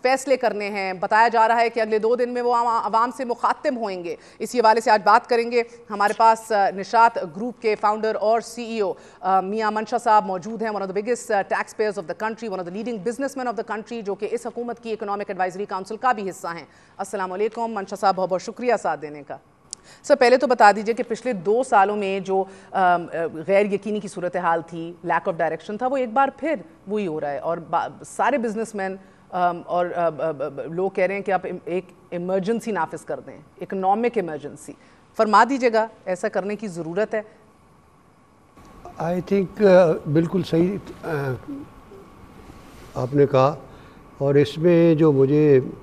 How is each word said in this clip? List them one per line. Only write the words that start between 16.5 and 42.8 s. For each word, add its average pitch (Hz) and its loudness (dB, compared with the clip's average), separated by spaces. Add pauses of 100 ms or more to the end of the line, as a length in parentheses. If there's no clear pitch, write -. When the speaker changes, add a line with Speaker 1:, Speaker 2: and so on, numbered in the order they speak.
Speaker 1:
हैं। 165 -12 (300)
अस्सलाम 190 -6
वालेकुम 226 -4
मंशा 196 -8
साहब, 190 2
बहुत 180 -2
बहुत 185 -2
शुक्रिया 233 -2
साथ 165 -2
देने 147 -12
का। 135 -14 (680)
सर, 294 4
पहले 247 6
तो 269 0
बता 226 6
दीजिए 214 -2
कि 240 -6
पिछले 247 -4
दो 208 0
सालों 208 2
में 196 -4
जो, 190 0
अम, 180 -2
अ, - -16 (180)
गैर 190 0
यकीनी 208 -4
की 202 -12
सूरत 175 -6
हाल 170 0
थी, 170 -12
lack 170 0
of 180 -2
direction 170 -4
था, 254 -2
वो 269 -2
एक 247 -4
बार 269 2
फिर 285 -4 (240)
वही 208 -2
हो 156 -4
रहा 147 -4
है 139 -6
और 170 -4
बा-, 151 -4
सारे 233 0
businessmen, 202 -6 (340)
अम, 180 0
और, 175 -2
अ, 170 0
अ, - -
अ, 139 -6
लोग 185 -4
कह 185 2
रहे 190 -2
हैं 196 -8
कि 196 -2
आप 180 -2
इम-, 180 -10
एक 185 -6 (240)
emergency 190 -4
नाफिज 160 -4
कर 147 -8
दें, 120 -18 (180)
economic 202 0
emergency। 147 -8 (420)
फरमा 214 6
दीजिएगा, 233 0 (200)
ऐसा 185 -4
करने 202 -4
की 208 -10
ज़रूरत 170 -4
है? 208 -4 (1800)
Speaker 2:
I 175 -2
think, 196 -2
अ, 180 8 (160)
बिल्कुल 165 2
सही, 170 2 (340)
अ, 143 -4 (1600)